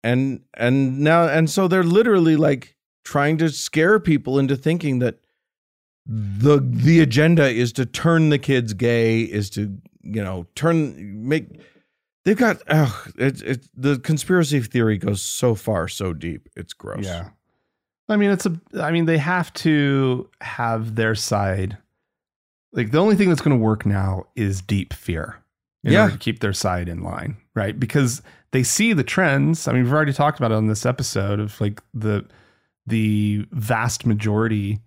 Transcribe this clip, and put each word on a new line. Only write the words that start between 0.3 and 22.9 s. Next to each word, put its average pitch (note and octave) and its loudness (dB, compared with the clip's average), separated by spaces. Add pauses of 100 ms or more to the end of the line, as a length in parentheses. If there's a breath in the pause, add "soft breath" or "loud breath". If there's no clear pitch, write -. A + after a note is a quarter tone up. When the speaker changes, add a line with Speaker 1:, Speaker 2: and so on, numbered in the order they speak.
Speaker 1:
and C3 0
now, E3 4
and D#3 2
so F#3+ 0
they're F#3 2
literally, F3+ 4
like, D3 0 (280)
trying D3 0
to D#3+ 2
scare E3+ 0
people C#3 0
into C#3 2
thinking D3+ -2
that A#2+ -2 (880)
the, A2 2
the B2+ 4
agenda D3+ 4
is A#2+ 0
to C3 -2
turn D#3+ 2
the D3 2
kids A#2+ 0
gay, A#2 2
is G#2 -4
to, G2+ -6 (280)
you G#2 -6
know, F#2 -8 (100)
turn, A2+ -2
make, C#3 -4 (680 soft breath)
they've G3+ 2
got, A3+ 2
ugh, D3 0
it's, C3+ -2
it's, - -6
the C3+ 0
conspiracy D3+ 0
theory A2+ 0
goes G#2 -4
so - 0
far, F#2+ -2
so F#2 -6
deep. D#2 -10
It's - -14
gross. G2+ -12
Speaker 2:
Yeah. E2+ -10 (800)
I G#3+ 0
mean, G3+ 4
it's F#3+ 0
a, E3 -2 (220)
I D#3+ -2
mean, E3+ 2
they D#3+ 2
have E3+ -2
to C#3 0 (120)
have A2+ -4
their A2 2
side. G2 -2 (960)
Like, A2+ -2